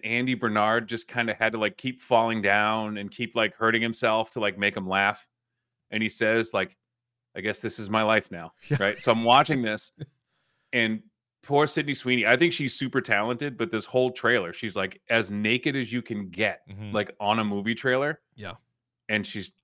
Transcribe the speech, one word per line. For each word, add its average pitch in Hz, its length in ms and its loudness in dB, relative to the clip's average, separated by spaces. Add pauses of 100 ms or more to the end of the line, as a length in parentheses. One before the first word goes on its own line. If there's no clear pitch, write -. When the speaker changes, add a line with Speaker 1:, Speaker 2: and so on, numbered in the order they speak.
Speaker 1:
Andy 123 300 0
Bernard 110 540 2
just 117 200 -8
kinda 117 300 -2
had 110 140 4
to, 113 60 -4
like, 107 180 0
keep 127 240 -8
falling 113 400 4
down 107 580 2
and 101 120 -8
keep, 117 240 -10
like, 110 200 2
hurting 113 280 2
himself 113 480 0
to, 123 100 -8
like, 101 160 0
make 101 200 0
him 95 120 -6
laugh. 98 380 2 (640)
And 110 120 -2
he 110 60 0
says, 113 460 0
like, 95 220 -4 (600)
"I 92 60 -8
guess 104 180 -4
this - 180 -8
is 101 120 -10
my 110 120 2
life 107 280 2
now." 85 300 -12
Speaker 2:
<laughs> - 100 -18
Yeah. 143 100 2
Speaker 1:
Right. 101 220 0
So 123 100 4
I'm 113 120 0
watching 135 360 6
this 107 320 -4 (800)
and 110 300 0 (400)
poor 143 240 2
Sydney 147 260 -2
Sweeney, 123 320 0
I 117 120 6
think 170 160 4
she's 139 220 -4
super 131 260 -2
talented, 117 580 -2
but 113 140 -2
this 110 120 -2
whole 127 280 2
trailer, 113 400 0
she's, 101 240 -8
like, 95 240 -4 (100)
as 113 200 2
naked 110 460 0
as 117 160 -4
you 123 80 -4
can 104 300 -8
get, 92 380 -2
Speaker 2:
Mm-hmm. 101 260 -12
Speaker 1:
like, 104 260 -2
on 104 200 2
a 110 40 0
movie 104 300 -2
trailer. 135 460 -2 (160)
Speaker 2:
Yeah. 98 180 -14 (540)
Speaker 1:
And 107 180 -2
she's, 98 240 -10 (140)